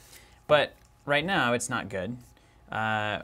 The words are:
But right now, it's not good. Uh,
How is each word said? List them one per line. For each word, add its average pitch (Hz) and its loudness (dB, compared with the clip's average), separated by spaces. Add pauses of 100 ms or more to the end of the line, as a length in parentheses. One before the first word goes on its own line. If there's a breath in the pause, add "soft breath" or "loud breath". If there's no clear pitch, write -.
(440 loud breath)
But 147 2 (300)
right 147 2
now, 147 2
it's 120 -2
not 98 -4
good. 95 -4 (560 soft breath)
Uh, 107 -2